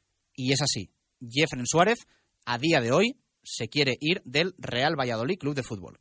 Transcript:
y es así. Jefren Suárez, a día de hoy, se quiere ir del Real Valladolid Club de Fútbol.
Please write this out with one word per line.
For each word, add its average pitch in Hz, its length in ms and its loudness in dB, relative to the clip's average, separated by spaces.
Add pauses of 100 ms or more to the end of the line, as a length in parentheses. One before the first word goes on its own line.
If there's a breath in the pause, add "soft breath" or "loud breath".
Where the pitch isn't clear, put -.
(340)
y 131 180 0
es 131 80 2
así. 113 300 -2 (300)
Jefren 127 460 -2
Suárez, 190 420 2 (360)
a 123 140 -2
día 156 220 4
de 117 120 0
hoy, 214 240 2 (260)
se - 260 -8
quiere 135 320 2
ir 156 240 0
del 156 340 0
Real 143 400 0
Valladolid 127 400 -2
Club 143 160 -4
de 135 80 -4
Fútbol. - 380 -10